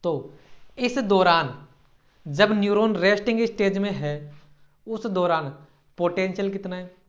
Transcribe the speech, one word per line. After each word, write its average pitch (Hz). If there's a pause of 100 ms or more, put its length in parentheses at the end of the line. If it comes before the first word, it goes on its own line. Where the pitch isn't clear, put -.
तो 160 (460)
इस 247
दौरान 180 (680)
जब 175
neuron 208
resting 208
stage 196
में 202
है 147 (720)
उस 220
दौरान 170 (500)
potential 185
कितना 190
है? 180 (140)